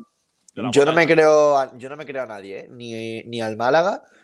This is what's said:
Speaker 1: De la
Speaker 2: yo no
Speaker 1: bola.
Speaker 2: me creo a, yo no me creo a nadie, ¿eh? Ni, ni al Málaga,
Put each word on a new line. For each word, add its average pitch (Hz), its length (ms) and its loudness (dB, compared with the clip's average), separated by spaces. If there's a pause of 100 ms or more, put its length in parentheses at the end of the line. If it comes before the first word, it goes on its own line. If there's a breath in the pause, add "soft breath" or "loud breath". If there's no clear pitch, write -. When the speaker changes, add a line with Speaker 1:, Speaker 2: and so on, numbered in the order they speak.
(540)
Speaker 1:
De 117 80 -10
la 107 80 -4
Speaker 2:
yo 139 140 6
no 165 60 0
Speaker 1:
bola. 165 100 2
Speaker 2:
me 160 60 4
creo 151 500 4
a, 127 220 -4
yo 123 100 -16
no 143 80 -14
me 151 80 -16
creo 135 180 -10
a 120 40 -8
nadie, 98 340 -14
¿eh? - 100 -20
Ni, 113 520 -12
ni 117 180 -10
al 110 160 -6
Málaga, 160 460 0 (220 soft breath)